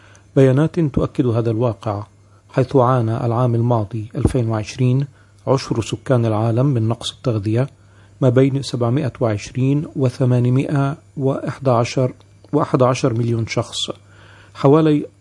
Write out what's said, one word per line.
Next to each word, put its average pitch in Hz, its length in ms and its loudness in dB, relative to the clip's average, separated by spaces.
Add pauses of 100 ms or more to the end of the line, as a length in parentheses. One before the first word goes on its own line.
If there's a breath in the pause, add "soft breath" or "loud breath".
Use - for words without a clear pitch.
(360 soft breath)
بيانات 139 440 4
تؤكد 139 460 0
هذا 117 260 0
الواقع، 110 520 -2 (460 soft breath)
حيث 135 260 0
عانى 120 500 2
العام 117 300 0
الماضي 117 600 -2
ألفين 120 340 0
وعشرين 127 580 -2 (400 soft breath)
عشر 123 340 0
سكان 120 440 -2
العالم 113 400 0
من 117 220 0
نقص - 240 -6
التغذية، 110 580 -2 (520 soft breath)
ما 131 80 4
بين 135 320 4
سبعمائة 123 580 -2
وعشرين 131 680 -2 (100)
وثمانمائة 131 1000 0 (200)
وأحد 139 520 -2
عشر 123 440 2 (400)
وأحد 143 300 2
عشر 127 300 2
مليون 117 340 -2
شخص، - 440 -6 (600 loud breath)
حوالي 151 520 4 (160)